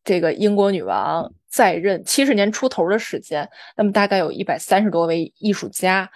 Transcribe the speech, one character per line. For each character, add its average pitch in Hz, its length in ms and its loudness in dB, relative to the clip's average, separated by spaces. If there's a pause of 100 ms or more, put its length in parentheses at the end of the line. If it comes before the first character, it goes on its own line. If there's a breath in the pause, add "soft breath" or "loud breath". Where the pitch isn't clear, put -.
这 190 180 0
个 165 120 2
英 208 240 0
国 202 160 2
女 180 100 -4
王 98 500 -4 (160)
在 208 240 4
任 180 320 -2
七 277 220 0
十 269 80 2
年 202 160 2
出 254 180 -2
头 180 220 -2
的 214 80 2
时 208 200 -8
间， 147 300 -8 (280 loud breath)
那 214 80 2
么 202 80 2
大 202 160 2
概 196 100 2
有 160 120 0
一 165 120 -6
百 151 160 -4
三 190 240 2
十 214 80 2
多 170 160 0
位 165 320 -2
艺 208 140 0
术 - 160 -8
家、 185 480 -2